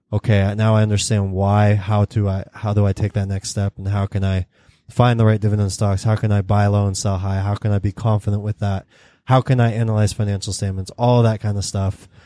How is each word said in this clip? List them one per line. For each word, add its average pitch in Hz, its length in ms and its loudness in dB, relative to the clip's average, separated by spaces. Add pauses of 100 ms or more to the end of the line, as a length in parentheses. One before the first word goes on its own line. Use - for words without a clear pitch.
(120)
"Okay, 104 440 0
now 110 200 2
I 110 60 4
understand 104 500 0
why, 101 440 2
how 104 280 0
to 101 240 0
I, 95 240 -4
how 104 220 -6
do 101 120 2
I 98 60 2
take 101 220 -4
that 98 160 -2
next 98 220 -6
step, 98 260 -4
and 98 100 -10
how 98 180 -2
can 98 200 -2
I 95 220 -2 (420)
find 120 280 2
the 113 60 2
right 107 160 4
dividend 104 320 0
stocks? 98 320 0
How 110 140 2
can 104 160 0
I 101 80 2
buy 104 260 2
low 101 200 2
and 95 100 -2
sell 98 220 -2
high? 95 200 -4
How 101 160 -2
can 104 160 -4
I 101 80 0
be 98 140 -2
confident 104 500 -2
with 107 160 -6
that? 98 260 -4 (380)
How 131 160 2
can 123 220 2
I 117 100 2
analyze 107 400 0
financial 101 400 -4
statements?" 95 460 -6
All 120 260 4
that 110 160 0
kind 101 180 -4
of 98 60 -4
stuff. 98 460 -4 (160)